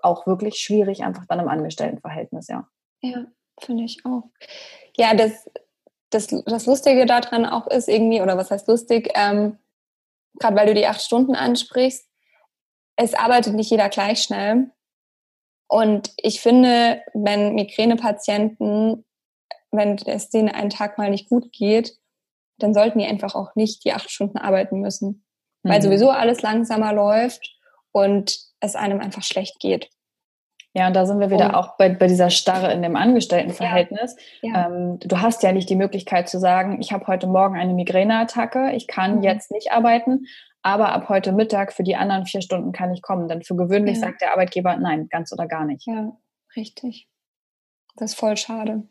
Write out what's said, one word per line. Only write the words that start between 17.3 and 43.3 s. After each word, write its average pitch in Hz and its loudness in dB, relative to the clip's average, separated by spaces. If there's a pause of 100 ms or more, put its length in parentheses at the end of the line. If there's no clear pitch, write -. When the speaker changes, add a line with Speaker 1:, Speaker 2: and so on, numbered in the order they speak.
Speaker 2:
Migränepatienten, 214 -2 (680)
wenn 208 0 (100)
es 220 -6
denen 220 2
einen 208 -4
Tag 208 -6
mal 202 -2
nicht 196 -4
gut 240 0
geht, 220 0 (600)
dann 214 2
sollten 220 4
die 202 0
einfach 202 -6
auch - -6
nicht 214 -2
die - 0
acht - -6
Stunden 202 -6
arbeiten 190 0
müssen, 202 -6 (400)
weil 175 4
Speaker 1:
Mhm. - 2
Speaker 2:
sowieso 196 4
alles 233 0
langsamer 220 0
läuft 214 0 (340)
und 202 2 (220)
es 208 -4
einem 202 -2
einfach 202 -10
schlecht - -6
geht. 190 -4 (880)
Speaker 1:
Ja, 185 2
und 185 0
da 190 4
sind 202 0
wir 196 0
wieder 180 4
Speaker 2:
Und - -2
Speaker 1:
auch - -2
bei, 190 6
bei 185 4
dieser 180 4
Starre 185 0
in 175 -2
dem 170 -2
Angestelltenverhältnis. 185 0 (260)
Speaker 2:
Ja. 226 -6
Ja. 180 0
Speaker 1:
Ähm, 175 -4
du 180 -2
hast 226 0
ja 185 6
nicht 190 0
die 190 2
Möglichkeit 190 -2
zu 185 -6
sagen, 185 2
ich - -6
habe 196 -6
heute 185 -2
Morgen 190 2
eine 180 -2
Migräneattacke, 226 0
ich 240 -6
kann 196 -2
Speaker 2:
Mhm. 196 0
Speaker 1:
jetzt 202 0
nicht 208 -6
arbeiten, 233 2 (360)
aber 202 2
ab 185 -4
heute 190 0
Mittag 202 0
für - -6
die 185 0
anderen 190 -2
vier 190 -6
Stunden 180 -6
kann 180 -4
ich 180 -8
kommen. 175 -4
Denn 165 -6